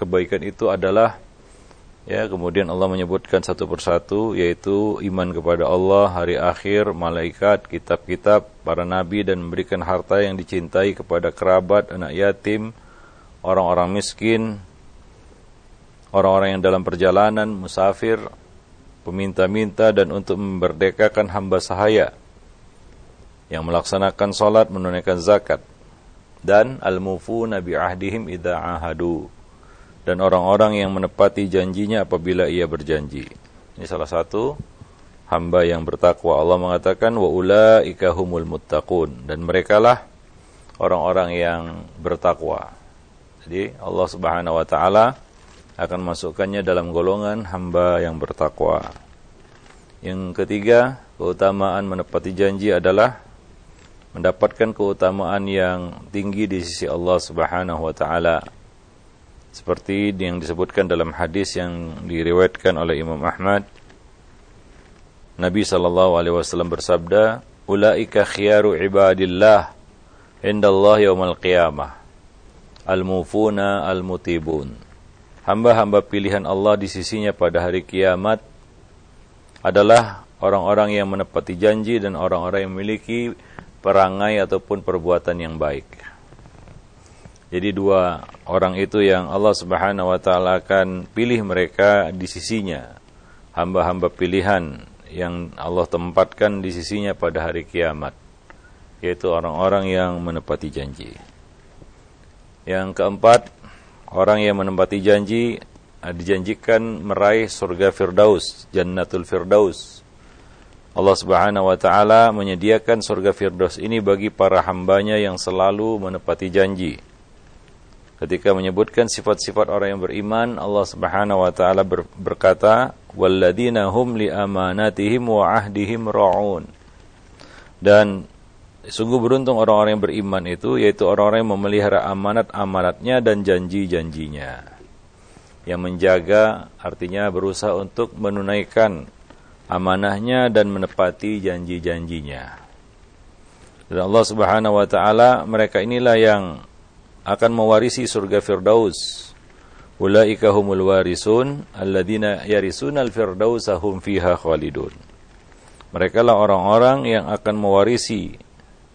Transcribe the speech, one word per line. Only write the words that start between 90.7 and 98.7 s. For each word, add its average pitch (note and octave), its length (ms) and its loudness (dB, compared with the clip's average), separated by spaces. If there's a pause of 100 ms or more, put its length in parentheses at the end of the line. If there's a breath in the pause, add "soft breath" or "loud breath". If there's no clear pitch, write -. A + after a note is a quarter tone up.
pilih A#2 320 -2
mereka F#2+ 640 2
di F#2 160 -10
sisinya. F2 720 -8 (560 soft breath)
Hamba-hamba F2 560 0
pilihan F2+ 800 -2 (240)
yang F2 480 -10
Allah F2 240 -2
tempatkan F#2 800 -2
di F#2 80 -6
sisinya G2+ 400 -6
pada E2 320 -4
hari E2+ 240 -8
kiamat, D#2 480 -6 (880 soft breath)